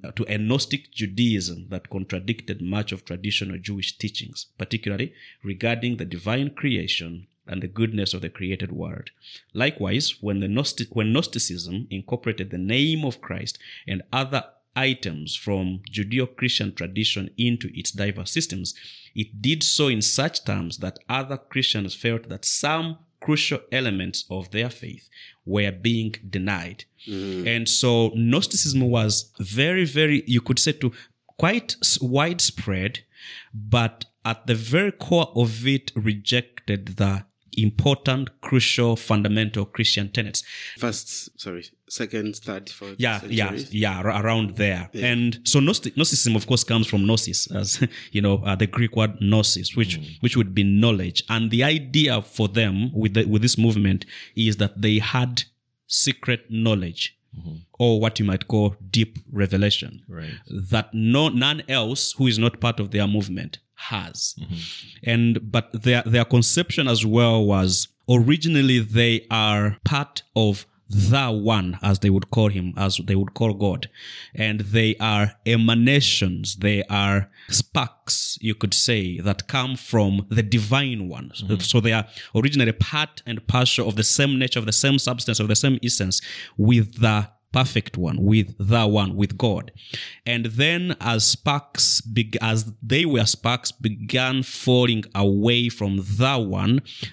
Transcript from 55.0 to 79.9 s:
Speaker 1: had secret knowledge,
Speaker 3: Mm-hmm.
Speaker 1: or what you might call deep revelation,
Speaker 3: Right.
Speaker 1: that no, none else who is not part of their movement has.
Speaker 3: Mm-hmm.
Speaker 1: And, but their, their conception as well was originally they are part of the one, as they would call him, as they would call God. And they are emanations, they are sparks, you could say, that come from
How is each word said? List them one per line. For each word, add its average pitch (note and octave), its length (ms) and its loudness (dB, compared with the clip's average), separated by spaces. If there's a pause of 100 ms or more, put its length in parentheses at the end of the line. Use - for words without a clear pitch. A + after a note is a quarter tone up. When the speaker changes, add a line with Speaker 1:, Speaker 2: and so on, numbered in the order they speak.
Speaker 1:
had B2 420 -2 (440)
secret - 640 -2
knowledge, G#2+ 640 0 (220)
Speaker 3:
Mm-hmm. D#2+ 180 -12 (220)
Speaker 1:
or A#2 200 4
what A2 200 0
you G#2 80 0
might F#2+ 200 -2
call G#2 300 2 (140)
deep A2+ 280 0 (120)
revelation, G2+ 760 0
Speaker 3:
Right. D#2+ 280 -12 (160)
Speaker 1:
that G2+ 420 -2
no, A#2+ 380 4
none C#3+ 360 0
else B2+ 460 -2
who C3+ 140 2
is A2+ 120 2
not A2+ 220 2
part A#2 180 0
of G2+ 120 -4
their G2+ 160 0
movement G2+ 520 -2 (180)
has. - 600 -8
Speaker 3:
Mm-hmm. - 160 -10 (500)
Speaker 1:
And, A#2 460 2
but A2+ 220 -2 (100)
their, A#2+ 220 4
their A#2 220 4
conception C3 600 2
as A2 180 2
well A2+ 360 4
was F#2+ 460 2 (180)
originally C3+ 760 4
they A2+ 500 2
are G#2 520 2
part - 420 -2 (120)
of G#2 300 2 (240)
the A2+ 400 4
one, G#2 500 2
as G2 200 4
they G2+ 100 6
would F#2+ 200 2
call A2 200 4
him, F2+ 260 -2
as G2 220 0
they F#2+ 180 0
would G2 160 0
call A2+ 220 0
God. G2 340 -2 (460)
And G#2+ 260 0
they A2 400 4
are G#2 320 4 (140)
emanations, A2+ 1080 4
they G2+ 280 2
are G2+ 460 2 (180)
sparks, - 920 -2
you G#2+ 120 0
could G2 200 -2
say, F#2+ 460 0
that G2 280 -2
come C3 280 -2
from G2 520 2